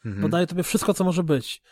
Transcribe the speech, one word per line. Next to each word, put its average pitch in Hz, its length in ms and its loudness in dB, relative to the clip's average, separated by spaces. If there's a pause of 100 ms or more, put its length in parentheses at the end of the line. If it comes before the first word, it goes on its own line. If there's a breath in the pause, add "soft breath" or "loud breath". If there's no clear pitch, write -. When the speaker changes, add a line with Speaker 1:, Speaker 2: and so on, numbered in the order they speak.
Speaker 1:
Mhm. 101 160 -4
Speaker 2:
bo 151 80 2
daje 170 180 2
tobie 175 160 -4
wszystko, - 300 0
co 190 100 0
może 180 200 2
być. 147 380 -2 (100)